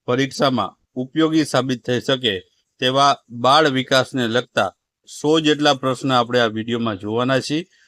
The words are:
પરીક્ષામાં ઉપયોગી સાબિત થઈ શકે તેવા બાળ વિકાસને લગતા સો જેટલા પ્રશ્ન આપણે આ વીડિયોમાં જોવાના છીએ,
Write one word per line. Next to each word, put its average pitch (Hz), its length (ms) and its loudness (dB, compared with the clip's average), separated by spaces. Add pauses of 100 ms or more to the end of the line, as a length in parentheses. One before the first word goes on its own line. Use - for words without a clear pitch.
પરીક્ષામાં 131 680 -2 (200)
ઉપયોગી 156 500 0
સાબિત 127 400 -2
થઈ 123 140 0
શકે 123 400 -2 (400)
તેવા 139 380 2 (120)
બાળ 135 400 2
વિકાસને 131 580 0
લગતા 113 440 -2 (500)
સો 156 180 2
જેટલા 151 340 2
પ્રશ્ન 131 380 -4
આપણે 123 280 2
આ 117 60 4
વીડિયોમાં 113 520 -4
જોવાના 117 420 -2
છીએ, 151 260 -6 (220)